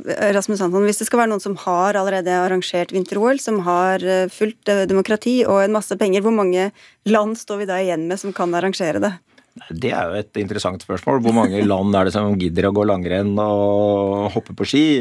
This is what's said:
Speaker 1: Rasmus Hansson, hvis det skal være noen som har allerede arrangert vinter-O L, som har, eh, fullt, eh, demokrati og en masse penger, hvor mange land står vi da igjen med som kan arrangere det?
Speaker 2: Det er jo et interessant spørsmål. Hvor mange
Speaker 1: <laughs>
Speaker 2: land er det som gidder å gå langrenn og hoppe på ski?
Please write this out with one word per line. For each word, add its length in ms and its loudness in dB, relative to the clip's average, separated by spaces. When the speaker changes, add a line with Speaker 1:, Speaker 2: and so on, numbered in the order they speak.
Speaker 1:
Rasmus 300 0
Hansson, 240 2
hvis 100 0
det 80 -6
skal 160 0
være 80 2
noen 140 -4
som 120 -4
har 380 0
allerede 400 0
arrangert 560 0
vinter-O 400 -2
L, 80 2
som 300 -2
har, 340 2
eh, 260 0
fullt, 400 -6
eh, 200 2
demokrati 580 2
og 160 4
en 160 2
masse 180 -4
penger, 300 2
hvor 80 2
mange 380 2
land 320 0
står 220 -8
vi 100 -6
da 80 -2
igjen 300 -2
med 100 -2
som 160 -8
kan 240 -2
arrangere 420 -2
det? 140 -2
Speaker 2:
Det 220 -4
er 160 -2
jo 80 -6
et 220 -8
interessant 440 -4
spørsmål. 400 -2
Hvor 140 2
mange 300 2
Speaker 1:
<laughs> 20 2
Speaker 2:
land 260 2
er 120 4
det 80 0
som 220 0
gidder 360 2
å 20 0
gå 140 2
langrenn 500 0
og 960 2
hoppe 240 -6
på 100 -4
ski? 180 2